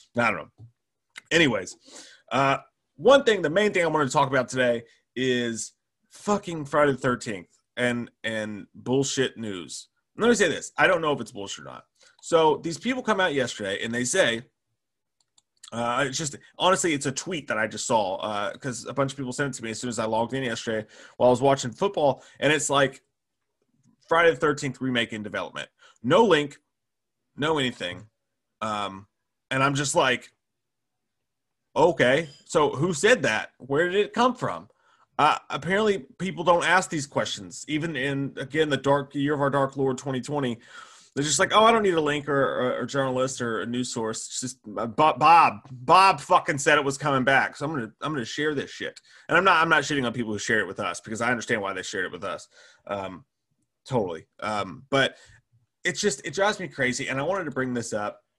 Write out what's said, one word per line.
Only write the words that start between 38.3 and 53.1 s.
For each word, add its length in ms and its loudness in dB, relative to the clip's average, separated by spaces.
again, 320 -2
the 60 2
dark 380 0
year 200 0
of 60 -4
our 100 2
dark 260 0
lord, 220 -2
twenty 220 -6
twenty. 380 -4
They're 80 -2
just 160 0
like, 160 2
"Oh, 100 6
I 60 8
don't 120 4
need 120 2
a 60 2
link 280 -2
or, 140 2
or, 380 0
or 60 -6
journalist 560 -2
or 180 -4
a 60 -6
news 260 -6
source. 340 -6
It's 140 -10
just, 180 -10
uh, 80 -4
Bob, 320 2
Bob, 520 6
Bob 500 4
fucking 380 2
said 200 4
it 60 0
was 120 -2
coming 260 0
back. 340 2
So 100 -8
I'm 60 -6
gonna, 280 -8
I'm 140 -6
gonna 100 -6
share 300 -4
this 160 -6
shit." 280 -10
And 80 4
I'm 80 4
not, 180 6
I'm 60 2
not 140 4
shitting 240 -2
on 80 -2
people 180 -4
who 60 -4
share 220 0
it 60 -2
with 140 -10
us 200 -4
because 200 -10
I 100 0
understand 300 -2
why 140 -6
they 80 -8
shared 240 -6
it 60 -10
with 120 -12
us. 240 -8
Um, 380 -8